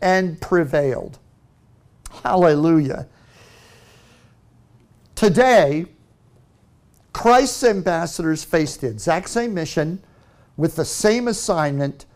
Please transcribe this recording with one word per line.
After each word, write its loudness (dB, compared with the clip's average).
and 0
prevailed." -2
Hallelujah. 2
Today, 4
Christ's 2
ambassadors -2
face -2
the -8
exact -4
same -4
mission -4
with -4
the -4
same -2
assignment -4